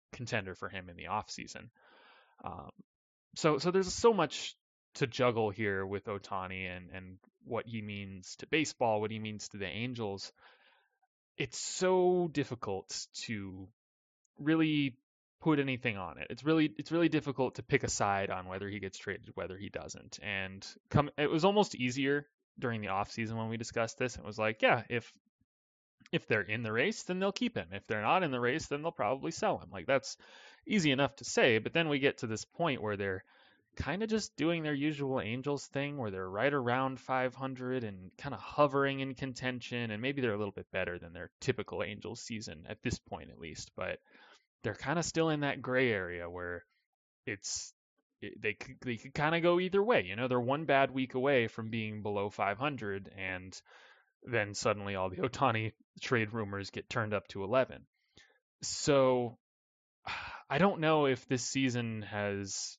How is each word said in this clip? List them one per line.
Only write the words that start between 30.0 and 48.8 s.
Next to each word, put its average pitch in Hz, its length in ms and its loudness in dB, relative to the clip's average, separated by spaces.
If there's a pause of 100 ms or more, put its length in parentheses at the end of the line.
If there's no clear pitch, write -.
easy 165 240 4
enough 131 260 4
to - 60 -14
say. 123 360 6
But 104 120 -4
then 165 160 2
we 143 120 2
get 135 180 4
to 123 100 -4
this 110 160 -4
point 165 380 -2
where 104 160 -2
they're 98 260 -2 (540)
kinda 190 300 -2
just 214 280 -2
doing 165 280 2
their 151 100 0
usual 139 480 0
Angels 131 460 -2
thing, 143 300 -2
where 113 140 -2
they're 95 180 -4
right 117 240 2
around 131 460 2
five 127 340 0
hundred 127 520 -4
and 95 320 -10
kinda 139 180 -8
hovering 139 640 4
in 135 160 -4
contention. 123 760 -4
And 107 100 -4
maybe 139 200 0
they're 117 120 4
a 101 40 0
little 104 140 0
bit 98 200 -10
better 90 280 -2
than 85 140 -14
their 87 160 -10 (100)
typical 104 420 -2
Angels 101 380 -6
season 98 480 -10
at - 160 -10
this - 160 -2
point, - 300 -12
at - 100 -18
least. - 380 -12
But 92 220 -6 (640)
they're 107 100 -2
kinda 156 300 -2
still 160 260 2
in 151 120 0
that 139 200 -2
gray 127 320 4
area 87 360 -4
where 87 360 -6 (600)
it's, - 480 -6 (480)
it, 101 200 -12
they 107 200 -2
c-, 127 200 -14